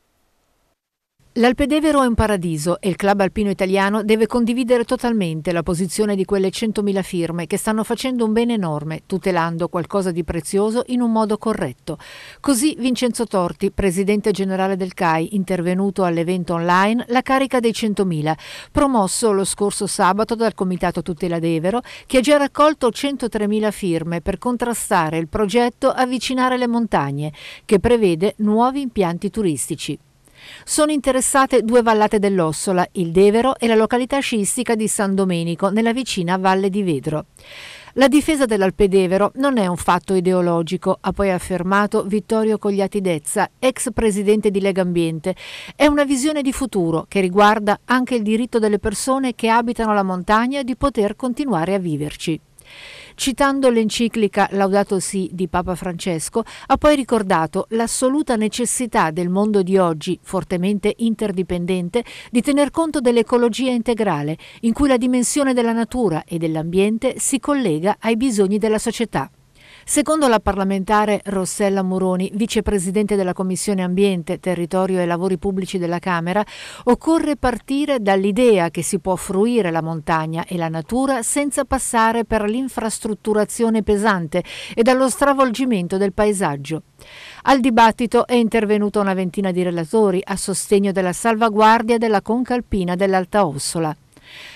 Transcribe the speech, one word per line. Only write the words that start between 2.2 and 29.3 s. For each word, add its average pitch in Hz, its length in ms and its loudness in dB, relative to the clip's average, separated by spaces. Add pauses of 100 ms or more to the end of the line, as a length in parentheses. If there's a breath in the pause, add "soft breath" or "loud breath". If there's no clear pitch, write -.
e 202 80 -2
il 165 60 -2
club 202 240 2
alpino 196 320 0
italiano 196 520 0
deve 220 220 2
condividere 240 600 0
totalmente 190 680 -2
la 170 100 0
posizione 190 540 -2
di 190 100 0
quelle 190 240 0
centomila 202 540 -2
firme 170 420 -4
che 196 120 -4
stanno 220 260 -2
facendo 233 420 -2
un 220 80 0
bene 233 220 0
enorme, 156 500 -4
tutelando 170 600 -2
qualcosa 185 420 -2
di 170 140 -4
prezioso 202 640 -2
in 247 120 -2
un 233 120 0
modo 220 260 0
corretto. 170 600 -6 (400 loud breath)
Così 277 400 2
Vincenzo 240 460 0
Torti, 185 440 -2
presidente 202 600 0
generale 190 440 0
del 185 200 -6
cai, 165 400 0
intervenuto 185 680 0
all'evento 170 520 -2
online 185 540 2
La 247 120 0
carica 262 380 0
dei 226 120 0
centomila, 180 640 -2 (360 loud breath)
promosso 240 600 2
lo 196 120 2
scorso 202 420 -4
sabato 202 480 0
dal 226 220 0
Comitato 180 480 -2
Tutela 170 340 -4
Devero, 170 440 -2 (260 loud breath)
che - 100 2
ha 254 40 4
già 294 160 4
raccolto 285 520 2
centotremila 214 800 -2
firme 170 520 -4
per 190 180 -4
contrastare 208 800 -2
il 165 80 -4
progetto 233 640 0
Avvicinare 254 680 -2
le 247 100 0
Montagne, 151 640 -2 (320 loud breath)
che 220 160 2
prevede 208 580 2
nuovi 233 440 2
impianti 190 480 -2
turistici. 156 720 -4 (640 loud breath)